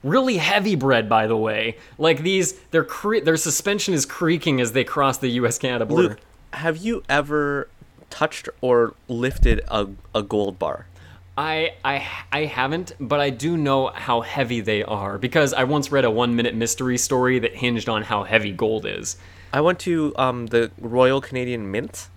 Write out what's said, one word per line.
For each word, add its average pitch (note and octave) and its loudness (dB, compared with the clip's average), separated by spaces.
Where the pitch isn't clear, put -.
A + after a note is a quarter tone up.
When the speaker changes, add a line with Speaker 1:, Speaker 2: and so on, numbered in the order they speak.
Speaker 1:
Really A#3+ 2
heavy G3 2
bread, B2 2
by A2 4
the A2+ 2
way. A2 -2
Like, D#3 2
these, F#3 0
their E3 4
cre-, G#3 -2
their D#3+ 4
suspension G3 -2
is C#3+ 0
creaking D#3+ 0
as A#2 0
they B2+ 2
cross C3+ 0
the C3 0
U A#2+ 0
S A#2 0
Canada B2 -2
border. D#3+ 4
Speaker 2:
Luke, G#3 -8
have D#3 -2
you G#3+ -4
ever C#3+ 0
touched - -4
or A#2+ 2
lifted A#2+ 2
a, G#2 -2
a G#2+ 0
gold G2+ -2
bar? D#2 -6
Speaker 1:
I, D#3 -2
I, C#3 0
I D3+ 0
haven't, D3+ -2
but C#3+ 0
I C#3+ 2
do C3+ -2
know C3+ 2
how - -2
heavy A#2+ -2
they G#2+ 0
are G2+ -4
because C3 2
I C3 2
once C#3 0
read C#3 2
a A#2 4
one-minute A#2+ 0
mystery B2 -2
story B2+ 2
that A2+ -2
hinged A#2+ -2
on G#2+ -2
how G2+ -2
heavy G#2+ 0
gold A2 -2
is. - -8
Speaker 2:
I C#3 0
went F3 2
to, D#3+ -2
um, B2 -2
the A#2 2
Royal B2+ 2
Canadian B2 -6
Mint. A#2+ -8